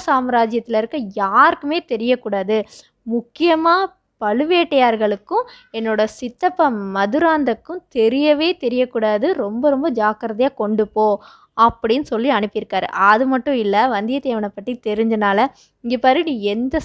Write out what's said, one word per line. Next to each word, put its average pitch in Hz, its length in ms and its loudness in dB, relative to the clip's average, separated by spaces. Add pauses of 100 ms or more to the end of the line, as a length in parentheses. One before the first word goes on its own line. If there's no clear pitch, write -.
சாம்ராஜ்யத்துல 240 680 0
இருக்க 226 220 -2 (140)
யாருக்குமே 285 760 0
தெரியக்கூடாது. 220 760 -2 (480)
முக்கியமா 320 640 0 (460)
பழுவேட்டையார்களுக்கும் 254 1200 0 (280)
என்னோட 220 320 -2
சித்தப்பா 294 680 -2
மதுராந்தக்கும் 240 1120 -2 (120)
தெரியவே 285 680 2
தெரியக்கூடாது. 247 720 0
ரொம்ப, 240 380 0
ரொம்ப 277 200 0
ஜாக்கிரதையா 220 640 -2
கொண்டு 214 340 -2
போ" 214 340 0 (380)
அப்படின்னு 233 420 2
சொல்லி 247 280 -2
அனுப்பியிருக்காரு. 202 520 -2
அது 214 440 4
மட்டும் 262 280 0
இல்ல, 214 320 0
வந்தியத்தேவனை 226 680 -4
பத்தி 233 320 -10
தெரிஞ்சனால, 214 600 0 (340)
"இங்க 240 200 -4
பாரு, 262 220 4
நீ 277 180 -4
எந்த 233 440 -2